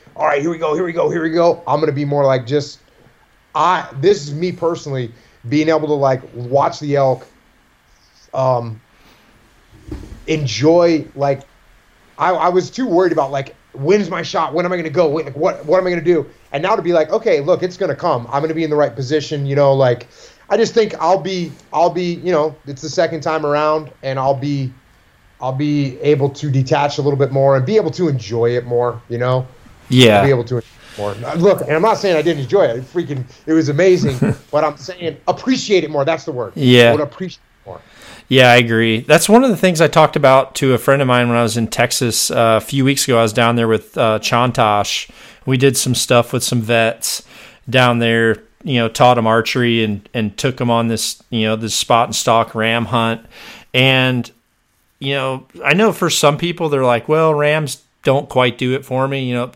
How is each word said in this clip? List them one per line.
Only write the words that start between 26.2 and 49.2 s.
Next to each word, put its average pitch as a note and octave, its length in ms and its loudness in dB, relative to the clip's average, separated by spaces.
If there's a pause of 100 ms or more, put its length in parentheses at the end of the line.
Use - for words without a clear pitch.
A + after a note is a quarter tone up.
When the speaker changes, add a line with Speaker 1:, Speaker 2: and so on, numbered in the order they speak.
Speaker 1:
to D3 200 -8
detach C#3+ 480 0
a C#3+ 40 -4
little C#3 160 0
bit C3+ 140 0
more C#3 240 4
and B2+ 80 0
be G#3 120 -2
able E3 160 0
to F3+ 160 -2
enjoy A#2 480 -2
it B2 100 -4
more, A#2+ 420 -2
you A#2+ 80 -6
know? B2+ 300 -2 (420)
Speaker 2:
Yeah. A#2+ 300 8
Speaker 1:
I'll G2+ 60 4
be C#3 60 4
able A#2+ 140 0
to A#2+ 120 -6
enjoy A2+ 100 -6
it - 320 -20
more. G2+ 160 -6
Now, A#2+ 200 -10
look, F3 280 2
and C#3+ 80 -6
I'm D#3+ 120 0
not G#3+ 140 2
saying F3+ 200 0
I D3+ 60 2
didn't D3+ 200 -2
enjoy F3+ 220 2
it. A#2 120 0
It B2+ 60 -10
freaking, C#3+ 420 -6 (220)
it D#3 80 0
was D#3 160 2
amazing, E3+ 480 2 (260)
Speaker 2:
<laughs> - 60 -20
Speaker 1:
but D3+ 140 0
I'm D3 120 -4
saying F3 400 -10 (120)
appreciate G3+ 560 0
it D3 60 -8
more. C#3+ 140 -2
That's C3 200 -2
the D#3 80 -8
word. A#2 240 -6
Speaker 2:
Yeah. B2 340 6
Speaker 1:
I - 20 4
would D3+ 80 0
appreciate D#3+ 400 -10
it - 260 -20
more. F2 140 -18 (480)
Speaker 2:
Yeah, B2+ 240 6
I B2 40 8
agree. A2+ 440 2
That's D3+ 280 2
one A#3 140 6
of C4 80 2
the F3 60 0
things F3 240 2
I D#3 80 6
talked D#3 260 4
about C3+ 420 4
to C3 180 2
a A2+ 40 2
friend C#3 220 2
of B2+ 80 0
mine B2 200 2
when A#2+ 100 2
I A#2+ 40 2
was A2 140 -2
in A2+ 120 0
Texas, - 640 -2
uh, A2+ 280 2
a G#2+ 60 -2
few C3+ 200 -2
weeks C#3 200 0
ago. A#2+ 140 2
I A#2 40 4
was A2 100 0
down A#2 240 2
there A#2 100 2
with, A2 300 -2
uh, A2 220 2
Chantosh. A#2 920 0 (360)
We C3 100 0
did B2+ 200 2
some B2+ 180 -2
stuff - 400 0
with B2 100 -4
some B2 160 -2
vets A2+ 640 -2 (460)
down B2 300 2
there, A2+ 440 2 (200)
you C#3 120 -4
know, A#2 140 0
taught B2 280 4
'em A2 100 0